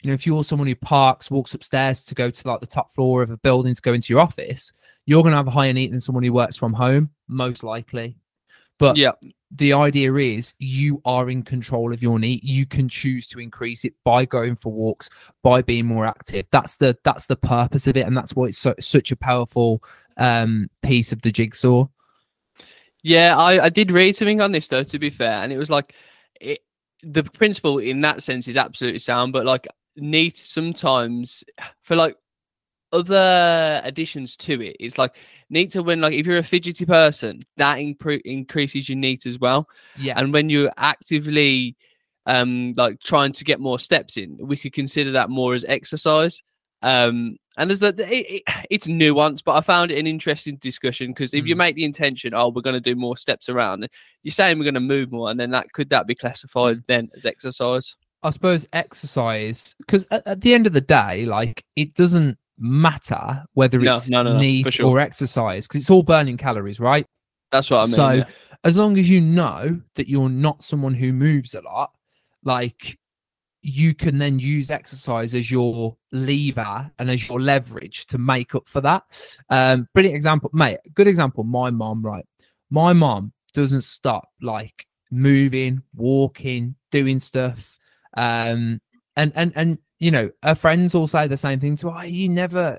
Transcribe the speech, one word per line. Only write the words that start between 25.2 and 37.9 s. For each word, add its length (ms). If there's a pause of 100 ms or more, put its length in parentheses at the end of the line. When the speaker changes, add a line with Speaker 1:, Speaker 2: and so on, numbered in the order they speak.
Speaker 2:
and 100
it 40
was 120
like, 240 (480)
it, 180 (440)
the 200
principle 540
in 240
that 220
sense 260
is 80
absolutely 420
sound, 340
but, 120
like, 220 (300)
neat 380
sometimes 1080 (400)
for, 120
like, 220 (720)
other 920
additions 540
to 240
it, 180
it's 180
like 180 (380)
neat 180
to 120
win, 180
like, 120
if 120
you're 120
a 60
fidgety 420
person, 580 (140)
that 200
impro-, 480